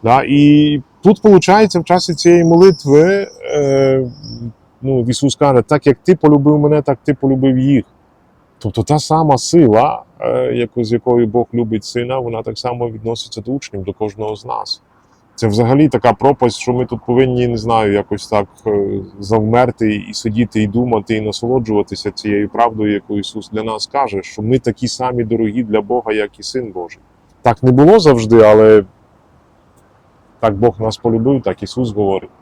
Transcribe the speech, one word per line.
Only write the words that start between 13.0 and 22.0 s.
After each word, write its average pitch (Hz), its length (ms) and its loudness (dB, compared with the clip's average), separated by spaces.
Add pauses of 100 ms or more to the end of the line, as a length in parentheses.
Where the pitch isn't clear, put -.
до 117 120 -8
учнів, 117 320 -10
до 98 80 -8
кожного 107 440 -8
з 107 80 -20
нас. 117 380 -10 (520)
Це 113 140 -4
взагалі 120 400 2
така 120 240 0
пропасть, 127 460 0
що - 140 -4
ми 123 140 -2
тут 113 200 -10
повинні, 123 420 0
не 117 80 -4
знаю, 110 360 -2
якось 101 360 -4
так, 104 180 -2 (200)
е, 101 340 -4 (180)
завмерти 110 760 0
і 101 200 -10
сидіти, 110 480 -4
і 107 40 0
думати, 113 500 -2
і 107 40 -4
насолоджуватися 107 880 -4